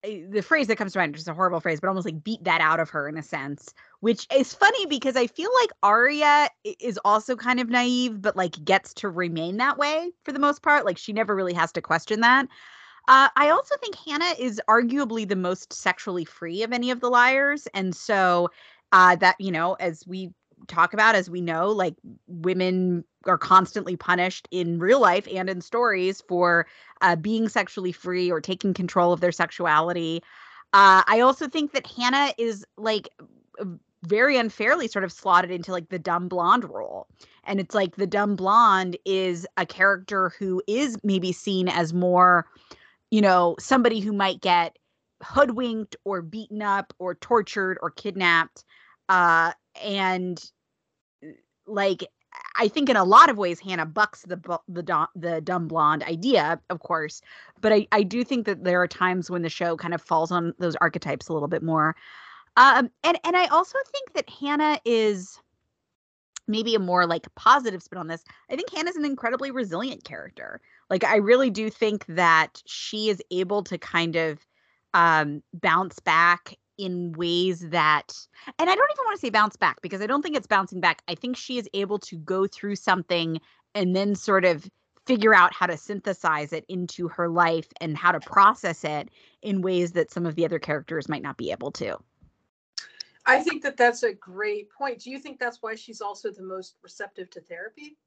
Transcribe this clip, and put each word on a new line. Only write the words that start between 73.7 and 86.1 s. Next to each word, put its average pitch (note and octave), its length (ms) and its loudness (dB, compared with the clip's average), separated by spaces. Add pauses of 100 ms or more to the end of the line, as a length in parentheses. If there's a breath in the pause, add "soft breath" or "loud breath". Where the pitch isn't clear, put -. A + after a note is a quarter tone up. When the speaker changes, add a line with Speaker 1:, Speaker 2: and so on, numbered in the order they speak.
Speaker 1:
kind E3+ 380 -4
of, D#3+ 240 -2 (540)
um, D#3 480 2 (120)
bounce F3 460 0
back E3+ 560 2 (220)
in F3+ 360 -8
ways F3 560 -2
that, D3+ 440 0 (460 loud breath)
and E4+ 100 0
I F#4+ 60 2
don't C#5 160 2
even C#5 140 -6
wanna G4+ 120 -4
say B3+ 140 -6
bounce G#3+ 240 2
back D#3 260 -2
because F#3 200 -10
I G#3+ 60 -6
don't C#4 140 -2
think D4+ 160 -6
it's G#3 100 -6
bouncing F#3+ 320 -2
back. E3+ 280 0
I F3 80 -8
think B3 200 -8
she B3 220 -10
is G3+ 160 -8
able G3 260 -4
to - 180 -16
go F#3+ 300 -2
through G3+ 280 -8
something E3+ 640 -2 (320 soft breath)
and F#3 220 0
then G3+ 200 0
sort F#3+ 300 0
of E3+ 240 0 (360)
figure A3 280 4
out F3+ 200 6
how - 120 -2
to E3+ 120 -4
synthesize F3 760 -4